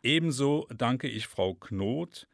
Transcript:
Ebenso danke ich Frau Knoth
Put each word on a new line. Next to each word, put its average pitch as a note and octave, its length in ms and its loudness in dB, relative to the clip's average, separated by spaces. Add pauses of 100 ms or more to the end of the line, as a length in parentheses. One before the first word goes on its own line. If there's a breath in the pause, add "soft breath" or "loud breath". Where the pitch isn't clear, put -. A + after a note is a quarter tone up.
Ebenso D3 720 2
danke B2 360 0
ich A2 180 -6
Frau F#2+ 280 0
Knoth A2 800 -4